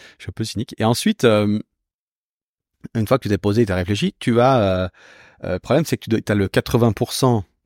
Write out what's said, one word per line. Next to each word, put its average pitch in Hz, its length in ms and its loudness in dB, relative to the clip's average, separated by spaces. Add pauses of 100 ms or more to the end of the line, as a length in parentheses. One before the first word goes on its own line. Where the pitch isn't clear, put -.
(180)
je - 60 -20
suis - 60 -12
un - 40 -10
peu 113 100 -6
cynique. - 340 -8
Et 107 60 -2
ensuite, 120 400 0
euh, 104 360 4 (1300)
une 113 120 -2
fois 131 120 2
que - 40 -8
tu - 60 -8
t'es 101 100 0
posé 104 240 2
et 110 40 2
t'as 95 100 -2
réfléchi, 95 420 -2
tu 123 140 -2
vas, 123 280 4
euh, 92 280 0 (560)
euh, - 100 -6
le 92 60 -4
problème, 147 240 0
c'est - 120 -4
que - 80 -8
tu - 60 -6
dois, 107 100 0
t'as - 140 -2
le 98 140 0
quatre-vingts 117 440 0
pour - 200 -4
cent, 120 320 0 (220)